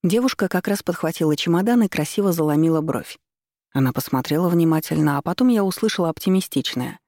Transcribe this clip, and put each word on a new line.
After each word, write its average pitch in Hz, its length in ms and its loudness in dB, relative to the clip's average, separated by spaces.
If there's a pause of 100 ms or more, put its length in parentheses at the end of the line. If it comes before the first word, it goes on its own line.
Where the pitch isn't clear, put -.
Девушка 214 440 0
как 180 200 -2
раз 202 140 -2
подхватила 160 540 0
чемодан 208 480 2
и 185 40 0
красиво 185 440 -2
заломила 160 500 2
бровь. - 360 -6 (540)
Она 131 220 2
посмотрела 147 560 -2
внимательно, 160 680 2
а 139 60 -4
потом 214 260 0
я 220 160 4
услышала 190 460 -2
оптимистичное - 960 -2